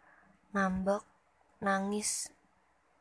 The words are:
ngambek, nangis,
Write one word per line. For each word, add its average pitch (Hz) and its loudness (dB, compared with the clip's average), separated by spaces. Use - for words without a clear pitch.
ngambek, 190 0
nangis, 202 0